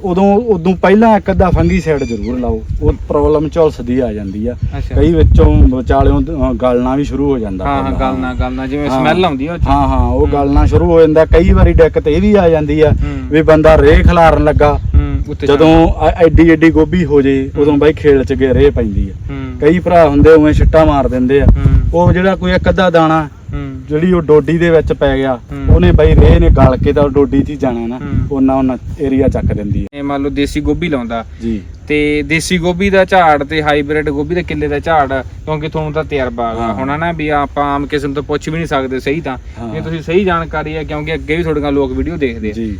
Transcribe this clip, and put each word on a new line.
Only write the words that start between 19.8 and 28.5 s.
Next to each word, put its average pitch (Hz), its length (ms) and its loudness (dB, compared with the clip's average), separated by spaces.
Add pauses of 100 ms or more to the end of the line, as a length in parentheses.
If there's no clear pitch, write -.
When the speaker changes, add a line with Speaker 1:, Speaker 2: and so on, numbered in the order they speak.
Speaker 1:
ਹੁੰਦੇ 143 220 6
ਉਵੇਂ 151 220 6
ਛਿੱਟਾ 147 320 4
ਮਾਰ 139 240 2
ਦਿੰਦੇ 127 320 0
ਆ। 135 60 0
Speaker 2:
ਹੂੰ। - 340 4 (140)
Speaker 1:
ਉਹ 175 180 2
ਜਿਹੜਾ 185 240 0
ਕੋਈ 180 160 -2
ਇੱਕ 185 160 0
ਅੱਧਾ 180 220 0
ਦਾਣਾ 160 380 2 (240)
Speaker 2:
ਹੂੰ। 135 360 -10
Speaker 1:
ਜਿਹੜੀ 160 240 0
ਉਹ 170 100 2
ਡੋਡੀ 151 360 2
ਦੇ 170 120 0
ਵਿੱਚ 160 220 2
ਪੈ 139 240 -2
ਗਿਆ, 135 180 -2
Speaker 2:
ਹੂੰ। 139 400 -2
Speaker 1:
ਉਹਨੇ 175 180 4
ਬਾਈ 156 220 4
ਰੇਹ 151 260 6
ਨੇ 170 100 4
ਗਲ 131 340 4
ਕੇ 143 80 2
ਤਾਂ 143 160 0
ਡੋਡੀ 139 340 0
'ਚ 123 80 -8
ਹੀ 147 60 -10
ਜਾਣਾ 120 300 -6
ਨਾ, 123 120 -10
Speaker 2:
ਹੂੰ। 139 380 -6
Speaker 1:
ਓਨਾ 135 180 0